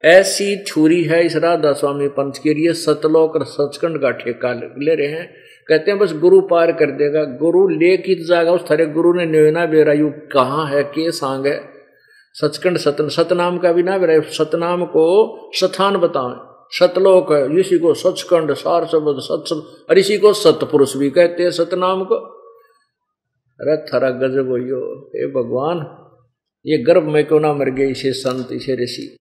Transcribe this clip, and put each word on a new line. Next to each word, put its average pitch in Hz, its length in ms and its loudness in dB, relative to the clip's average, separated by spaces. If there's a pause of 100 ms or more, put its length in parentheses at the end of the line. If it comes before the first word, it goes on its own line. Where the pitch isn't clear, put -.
ऐसी 196 480 4
थ्योरी 165 480 2
है 165 220 2
इस 160 100 -2
राधा 156 360 2
स्वामी 143 360 -2
पंथ 139 240 -4 (100)
के 151 120 2
लिए, 165 180 0
सतलोक 160 600 0
और 147 100 -2
सचखंड 147 560 -4
का 131 100 0
ठेका 120 420 -6
ले, 120 320 -10
ले 160 100 2
रहे 147 120 -2
हैं। 160 280 -8 (340)
कहते 160 220 2
हैं 202 100 0
बस 185 120 0
गुरु 175 280 6
पार 170 320 2
कर 156 180 0
देगा, 147 340 0
गुरु 165 440 0
ले 170 280 2
की 175 280 -2
जाएगा 170 280 2
उस 175 180 -2
थारे 156 160 2
गुरु 165 260 2
ने 175 140 0
नैना 156 400 2
बेरा 156 260 4
यू 147 180 2
कहाँ 139 560 -2
है, 143 160 0
के 160 280 -4
सांग 135 360 -4
है। - 240 -4 (600)
सचखंड 165 460 -2
सत-, 147 320 -2
सतनाम 175 480 -2
का 170 140 0
भी 175 100 2
ना 190 160 -2
बेरा, 160 220 4
सतनाम 170 680 -4
को 175 500 2 (180)
स्थान 285 420 0
बतावें, 131 720 -4
सतलोक 180 640 4
है, 147 280 2
इसी 185 180 2
को 156 160 2
सचखंड, 165 580 0
सार 165 340 -2
शब्द, 151 340 -2
सत 156 280 -6
शब्द, - 420 -10
और 170 80 4
इसी 196 200 0
को 202 140 6
सतपुरुष 139 640 2
भी 139 140 0
कहते 170 320 2
हैं 175 80 2
सतनाम 185 540 -2
को। 190 100 -2 (1500)
अरे 151 320 -4
थारा 131 180 0
गजब 131 380 -2
हो 127 80 -2
यो, 123 520 -8
हे - 180 -6
भगवान, 135 720 -4 (680)
ये 147 120 0
गर्भ 165 240 2
में 151 240 0
क्यों 151 140 2
ना 151 120 0
मर 135 180 -2
गए 135 180 -2
इसे 131 240 -4
संत, 127 400 -6
इसे 123 320 -4
ऋषि। - 380 -12